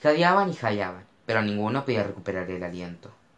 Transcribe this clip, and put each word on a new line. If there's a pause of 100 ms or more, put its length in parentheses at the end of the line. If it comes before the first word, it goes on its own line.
Jadeaban
y
jadeaban, (180)
pero
ninguno
podía
recuperar
el
aliento. (280)